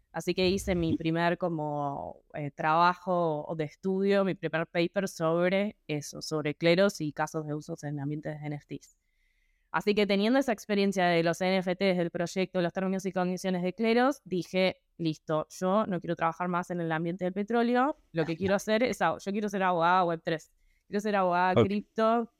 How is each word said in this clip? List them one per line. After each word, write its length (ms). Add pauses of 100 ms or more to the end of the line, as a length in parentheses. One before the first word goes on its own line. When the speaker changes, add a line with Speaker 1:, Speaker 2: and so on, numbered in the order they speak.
(120)
Speaker 1:
Así 220
que 160
hice 240
mi 240
primer 400
como, 880 (100)
eh, 160
trabajo 1040
de 80
estudio, 580
mi 120
primer 320
paper 420
sobre 800
eso, 340
sobre 340
Kleros 460
y 140
casos 320
de 80
usos 300
en 160
ambientes 380
de 80
N 100
F 120
Ts. 300 (720)
Así 240
que 120
teniendo 320
esa 140
experiencia 540
de 160
los 180
N 160
F 180
Ts, 220
del 140
proyecto, 500
los 140
términos 320
y 60
condiciones 500
de 100
Kleros, 540
dije, 560 (160)
"Listo, 500
yo 380
no 120
quiero 160
trabajar 340
más 220
en 120
el 100
ambiente 320
del 80
petróleo, 640 (160)
lo 140
que 100
quiero 180
hacer 280
es, 180
ab-, 180
yo 140
quiero 160
ser 140
abogada 420
web 180
tres, 300 (360)
quiero 120
ser 160
abogada 360
Speaker 2:
Ok. 120
Speaker 1:
cripto, 760